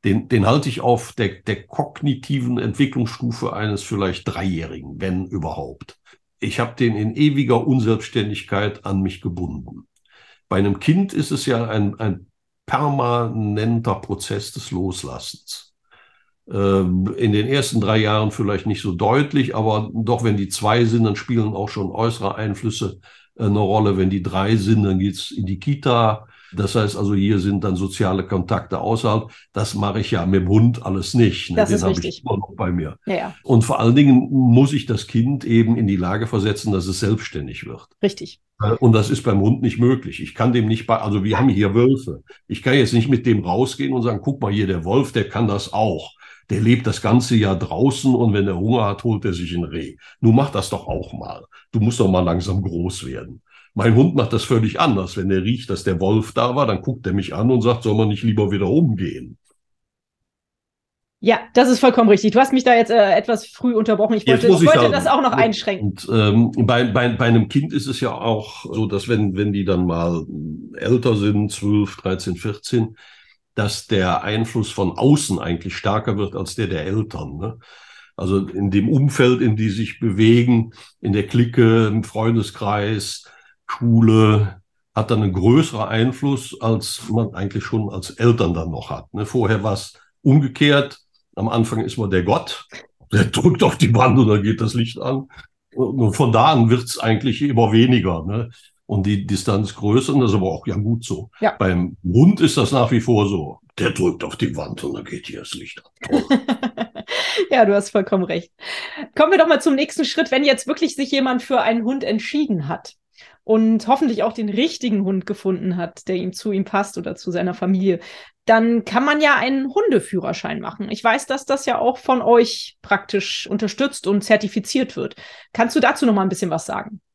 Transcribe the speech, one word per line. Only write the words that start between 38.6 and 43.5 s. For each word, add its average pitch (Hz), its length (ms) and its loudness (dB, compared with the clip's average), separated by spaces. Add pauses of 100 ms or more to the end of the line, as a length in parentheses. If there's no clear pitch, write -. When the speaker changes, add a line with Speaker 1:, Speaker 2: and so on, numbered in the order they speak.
Speaker 1:
Äh, 104 120 0
und 117 180 6
das 107 160 2
ist 143 140 -2
beim 101 180 2
Hund 120 200 2
nicht 113 160 -2
möglich. 123 440 0
Ich - 140 -12
kann 120 180 2
dem 113 140 2
nicht 110 200 -2
bei, 113 100 2
also 101 280 -2
wir 104 120 0
haben 131 120 4
hier 101 260 2
Wölfe. 123 480 2 (240)
Ich - 160 -8
kann 131 120 2
jetzt 120 180 2
nicht 117 160 2
mit 117 160 2
dem 104 180 2
rausgehen 131 500 -2